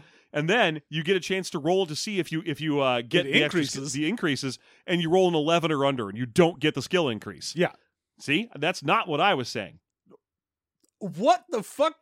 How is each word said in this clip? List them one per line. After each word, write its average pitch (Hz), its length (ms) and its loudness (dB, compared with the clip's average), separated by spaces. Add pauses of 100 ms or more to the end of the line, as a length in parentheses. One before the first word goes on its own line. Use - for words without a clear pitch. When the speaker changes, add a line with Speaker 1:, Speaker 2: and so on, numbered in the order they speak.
(320)
Speaker 1:
And 151 160 -2
then 180 400 2
you 156 140 -6
get 175 140 0
a 180 40 -2
chance 190 300 -4
to 180 80 -6
roll 190 260 2
to 151 120 -6
see 208 240 -4
if 156 120 -6
you, 160 140 -2
if 143 140 -4
you, 147 200 0
uh, 123 220 2
get 151 240 0
Speaker 2:
It 139 80 0
Speaker 1:
the 185 100 4
extra 151 200 0
sk-, 135 120 -4
Speaker 2:
increases. 135 160 -6
Speaker 1:
the 147 160 -2
increases, 143 500 -2 (280)
and 175 160 0
you 160 80 -2
roll 185 180 6
an 175 60 2
eleven 160 360 2
or 139 140 0
under, 127 240 0
and 98 80 -10
you 120 80 -6
don't 165 340 4
get 151 160 0
the 139 80 -6
skill 165 280 0
increase." 104 440 -8
Speaker 2:
Yeah. 165 180 0 (460)
Speaker 1:
See? 185 300 -2 (100)
That's 160 240 -4
not 180 260 0
what 147 120 -2
I 196 140 4
was 123 120 -4
saying. 92 320 -10 (1200)
Speaker 2:
What 214 500 0
the 240 120 -2
fuck 311 400 -2